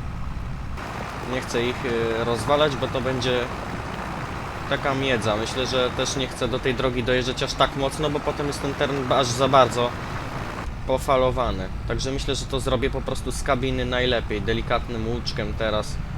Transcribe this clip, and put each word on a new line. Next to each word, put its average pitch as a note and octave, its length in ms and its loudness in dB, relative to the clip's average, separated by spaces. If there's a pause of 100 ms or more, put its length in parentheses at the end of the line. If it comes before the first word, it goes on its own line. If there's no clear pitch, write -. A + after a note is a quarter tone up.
(1300)
Nie B2+ 80 0
chcę A#2+ 240 0
ich, B2 200 -2
y, A#2 400 0
rozwalać, C3 520 4
bo C3 100 0
to C3 140 0
będzie B2 400 2 (1300)
taka C#3 240 0
miedza. A#2+ 420 2
Myślę, A2+ 300 -2
że B2 240 2
też C3 260 -2
nie C3 120 -2
chcę - 200 -2
do B2+ 100 0
tej B2+ 160 0
drogi B2 300 0
dojeżdżać B2+ 380 2
aż B2+ 120 -2
tak C3+ 220 4
mocno, C#3 340 0
bo D3 100 0
potem D3 260 -2
jest C#3 160 -4
ten C#3 120 -2
teren C3+ 380 0
aż C3 140 4
za B2 220 2
bardzo A#2+ 420 6 (960)
pofalowany. B2+ 840 2 (200)
Także A#2+ 240 0
myślę, C#3 220 0
że - 120 -4
to C3+ 140 0
zrobię C3 300 2
po C3 100 -2
prostu C3 320 -2
z - 100 -2
kabiny C3 420 2
najlepiej. B2 580 0
Delikatnym A2+ 640 0
łuczkiem A#2 460 -2
teraz G#2+ 420 0 (220)